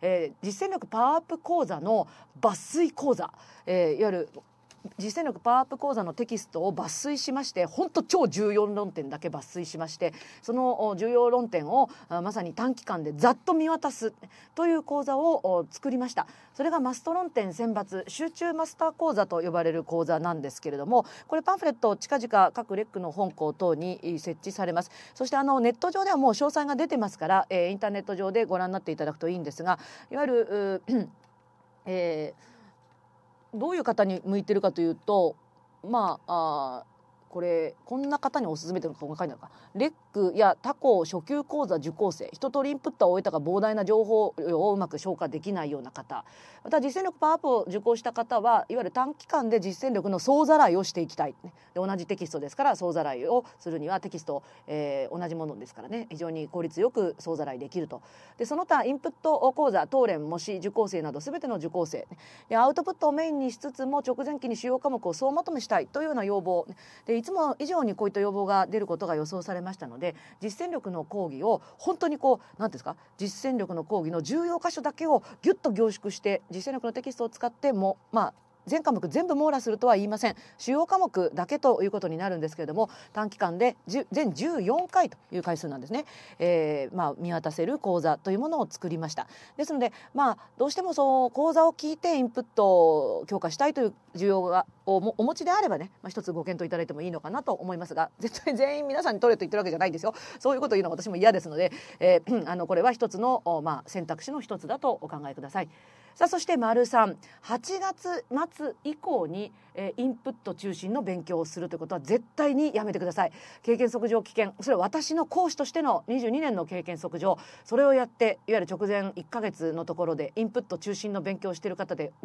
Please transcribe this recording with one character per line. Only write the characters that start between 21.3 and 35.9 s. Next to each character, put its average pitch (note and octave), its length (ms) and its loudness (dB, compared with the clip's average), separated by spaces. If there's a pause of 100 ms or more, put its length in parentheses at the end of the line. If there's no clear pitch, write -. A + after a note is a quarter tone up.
れ D#4+ 60 2
パ F#4+ 140 2
ン - 20 -6
フ F#4 80 -4
レ D4 60 2
ッ - 40 -2
ト G#3+ 200 2
近 - 240 -2
々 G#3+ 320 4
各 A3+ 240 -6
レ G#3+ 80 -2
ッ - 20 -4
ク G3+ 140 -10
の F3 120 -6
本 F3+ 200 -2
校 D3+ 220 -2
等 E3+ 220 2
に E3+ 440 -6
設 E3+ 120 -8 (100)
置 G3 100 -8
さ G3 140 -4
れ F3 80 -2
ま E3+ 100 0
す。 - 80 -12 (220)
そ C4 120 -4
し B3+ 40 -6
て、 C#4+ 80 0
あ C#4 60 2
の、 C4+ 160 4
ネ A#3 100 4
ッ A#3+ 80 -2
ト F4 140 -2
上 F#4+ 120 0
で G4 80 2
は E4+ 60 2
も C4+ 120 6
う - 20 4
詳 B3 140 2
細 D4 200 0
が C#4+ 100 -2
出 D4+ 120 0
て D4+ 100 -2
ま G#3+ 120 0
す - 80 -16
か D#3+ 100 -4
ら、 F#3+ 220 4
え F3+ 180 2
ー、 F#3 40 -2
イ G3 40 -4
ン G3 40 -10
タ G#3+ 80 -2
ー - 40 2
ネ G3+ 80 -4
ッ F#3+ 40 -8
ト G3+ 120 -6
上 G3 160 -2
で A3 140 2
ご F3+ 120 -2
覧 F#3 120 -2
に F#3 40 -4
な F#3+ 60 -4
っ - 20 -12
て E3+ 100 -8
い D#3 40 -4
た D#3 100 -4
だ D3+ 80 -4
く D#3 60 -14
と E3 100 -2
い F3+ 60 -4
い - 20 -6
ん E3+ 60 -6
で D3 80 -6
す E3 120 -12
が、 F3+ 160 2 (320)
い - 40 -8
わ C#4 60 0
ゆ D4 60 0
る、 G3+ 600 0
う、 A#3 220 0 (360)
<clears throat> - 400 -20
え E3+ 500 -2
ー、 - 120 -20 (1080)
ど A#3 160 -4
う F#4 60 -2
い F4 40 0
う C4 40 -2
方 A3+ 220 2
に F#3 200 -2
向 G3 140 0
い G3 40 -6
て G#3 100 0
る G3 80 2
か F#3 100 4
と E3+ 100 -4
い E3 80 4
う E3 60 -2
と、 F#3+ 400 2 (480)
ま G#3 440 -2